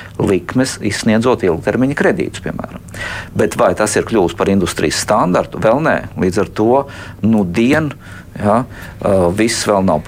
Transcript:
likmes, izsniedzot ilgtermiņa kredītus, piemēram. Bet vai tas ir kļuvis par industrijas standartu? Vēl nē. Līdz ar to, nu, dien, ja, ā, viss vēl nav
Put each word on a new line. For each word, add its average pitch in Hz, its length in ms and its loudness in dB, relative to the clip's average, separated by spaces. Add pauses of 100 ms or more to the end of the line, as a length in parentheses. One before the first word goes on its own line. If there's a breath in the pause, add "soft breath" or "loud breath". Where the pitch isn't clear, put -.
(180 loud breath)
likmes, 107 640 0
izsniedzot 113 640 0
ilgtermiņa 113 560 0
kredītus, - 420 0
piemēram. - 380 -8 (560 loud breath)
Bet 107 240 0
vai 110 160 6
tas - 180 0
ir 90 140 0
kļuvis 95 260 2
par 92 140 0
industrijas 90 560 0
standartu? - 560 0
Vēl 143 240 4
nē. 110 120 2 (280)
Līdz 92 160 0
ar 85 160 -2
to, 110 160 4 (480 loud breath)
nu, 107 240 2
dien, 127 480 0 (400 loud breath)
ja, 107 320 2
ā, - 520 -2 (200)
viss 113 320 0
vēl 98 160 4
nav 82 220 2